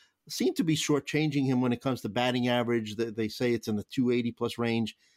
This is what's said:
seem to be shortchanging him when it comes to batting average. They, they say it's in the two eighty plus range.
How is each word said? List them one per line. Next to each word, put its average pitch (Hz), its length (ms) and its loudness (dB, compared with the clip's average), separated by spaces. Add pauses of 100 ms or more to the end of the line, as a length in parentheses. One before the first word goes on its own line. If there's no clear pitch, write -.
(280)
seem - 260 0
to 233 100 0
be 160 100 2
shortchanging 147 720 0
him 131 140 2
when 127 120 2
it 120 80 -2
comes 127 200 -2
to 117 80 -6
batting 123 400 0
average. 117 480 0
They, 113 140 -2
they 110 180 -2
say 120 240 0
it's 117 160 -4
in 107 80 0
the 101 80 -4
two 123 260 0
eighty 120 220 0
plus 117 260 -6
range. 117 380 0 (200)